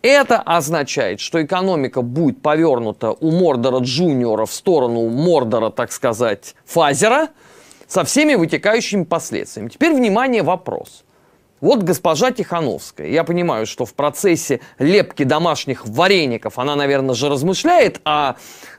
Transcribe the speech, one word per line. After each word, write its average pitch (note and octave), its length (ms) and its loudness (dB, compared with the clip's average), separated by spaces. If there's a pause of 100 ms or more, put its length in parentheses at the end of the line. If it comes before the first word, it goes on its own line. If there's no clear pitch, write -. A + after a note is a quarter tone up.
Это C4 380 4
означает, C#3+ 800 -2
что - 200 -2
экономика D#3+ 600 -2
будет C3 400 -2
повёрнута A#2+ 720 0
у D#3+ 180 -2
Мордора C3+ 480 2
Джуниора B2 680 0
в - 60 -12
сторону A#2+ 560 0
Мордора, A#2+ 600 2
так A#2+ 220 -6
сказать, A2+ 720 -2
Фазера, F3 640 2 (580)
со F#3 160 -2
всеми D4 320 2
вытекающими G3 680 0
последствиями. A#2 640 -6
Теперь, D#4 260 0
внимание, A#3+ 480 2
вопрос. - 600 -6 (560)
Вот G#3 240 2
госпожа F3 480 0
Тихановская. D3+ 760 -6
Я C#3 160 0
понимаю, E3 440 -2
что - 180 -8
в - 100 -10
процессе D3 640 0 (220)
лепки E3+ 420 2
домашних C#3+ 640 -2
вареников C3 720 0
она, C#3+ 160 -2
наверное C#3 400 0
же, C3 140 -2
размышляет F#3 760 2
о, D3+ 300 -2 (440)